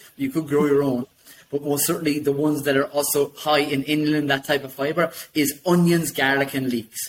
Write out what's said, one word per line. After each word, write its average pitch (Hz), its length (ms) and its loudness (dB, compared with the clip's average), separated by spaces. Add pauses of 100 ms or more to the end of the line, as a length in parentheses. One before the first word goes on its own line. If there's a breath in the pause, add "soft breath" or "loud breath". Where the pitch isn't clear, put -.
(180 loud breath)
You 135 140 -2
could 156 180 -2
grow 147 160 4
your 143 180 4
own. 123 220 0 (440 loud breath)
But 143 140 -4
most 143 220 0
certainly 156 340 0
the 139 140 0
ones 143 300 0
that 139 120 2
are 143 120 2
also 143 500 -2
high 151 220 2
in 143 260 0
inulin, 151 420 0
that 139 160 0
type 139 220 -2
of 131 80 -14
fiber, 160 400 -2 (200 loud breath)
is - 320 0
onions, 170 460 4
garlic 139 420 0
and 131 160 -2
leeks. 117 400 -6